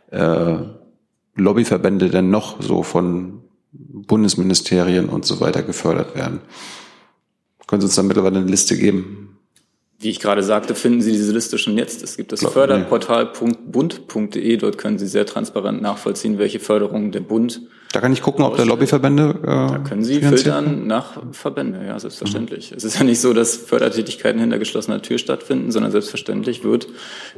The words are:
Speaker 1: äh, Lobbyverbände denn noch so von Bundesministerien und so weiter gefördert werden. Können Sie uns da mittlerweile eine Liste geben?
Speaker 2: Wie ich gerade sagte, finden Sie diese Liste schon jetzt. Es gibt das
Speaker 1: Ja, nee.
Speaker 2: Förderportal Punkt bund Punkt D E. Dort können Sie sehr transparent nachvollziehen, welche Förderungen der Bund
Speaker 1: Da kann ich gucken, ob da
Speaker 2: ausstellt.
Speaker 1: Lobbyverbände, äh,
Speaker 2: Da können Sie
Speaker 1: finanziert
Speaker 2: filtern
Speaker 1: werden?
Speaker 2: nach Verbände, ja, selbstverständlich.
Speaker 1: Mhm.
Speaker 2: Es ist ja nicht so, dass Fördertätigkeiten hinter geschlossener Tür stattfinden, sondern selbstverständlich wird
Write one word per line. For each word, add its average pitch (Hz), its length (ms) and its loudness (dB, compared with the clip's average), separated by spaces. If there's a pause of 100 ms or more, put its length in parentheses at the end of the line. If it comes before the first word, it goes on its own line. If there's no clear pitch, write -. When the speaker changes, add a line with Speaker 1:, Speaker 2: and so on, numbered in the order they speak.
(120)
Speaker 1:
äh, 82 420 2 (800)
Lobbyverbände 95 760 2
denn 92 220 4
noch - 320 0
so 87 220 0
von 92 560 -2 (360)
Bundesministerien 92 1300 0
und - 160 -4
so - 160 -2
weiter - 220 2
gefördert - 520 -2
werden. 135 260 -6 (1300)
Können 101 140 2
Sie 101 60 2
uns 95 100 2
da 98 80 4
mittlerweile 95 340 4
eine 92 80 0
Liste 95 300 2
geben? 95 640 -2 (600)
Speaker 2:
Wie 110 120 -4
ich 92 100 -8
gerade 101 220 2
sagte, 107 320 0
finden 120 260 2
Sie 113 120 2
diese 104 200 2
Liste 113 260 -2
schon 107 200 0
jetzt. - 240 -6
Es - 140 -12
gibt - 140 -10
das 107 120 -4
Speaker 1:
Ja, - 60 2
nee. - 40 -2
Speaker 2:
Förderportal 117 720 2
Punkt - 460 -4
bund 147 340 -2
Punkt 107 280 -6
D - 60 -4
E. 113 180 2
Dort 104 200 0
können 107 200 -2
Sie 98 80 -4
sehr 104 200 2
transparent 107 560 -4
nachvollziehen, 104 560 -2
welche 104 220 0
Förderungen 104 500 0
der 98 100 -6
Bund 113 420 -2 (300)
Speaker 1:
Da 98 80 -2
kann 127 120 2
ich 131 100 -2
gucken, 143 220 2
ob 135 60 2
da - 120 2
Speaker 2:
ausstellt. 117 60 4
Speaker 1:
Lobbyverbände, 139 720 4
äh, - 40 -4
Speaker 2:
Da 135 420 0
können 104 160 -2
Sie 131 120 0
Speaker 1:
finanziert 143 260 6
Speaker 2:
filtern 147 240 2
Speaker 1:
werden? 135 200 -2
Speaker 2:
nach 110 360 -4 (100)
Verbände, 135 540 -6
ja, 113 120 -8
selbstverständlich. 107 720 -8
Speaker 1:
Mhm. - 60 -16
Speaker 2:
Es 98 80 -10
ist 110 140 -2
ja - 60 4
nicht 120 160 6
so, 123 120 4
dass 113 240 2
Fördertätigkeiten 113 840 0
hinter 113 180 2
geschlossener 107 420 -4
Tür 120 180 -2
stattfinden, 123 540 -4
sondern 107 180 0
selbstverständlich 104 720 -4
wird 117 220 2 (520)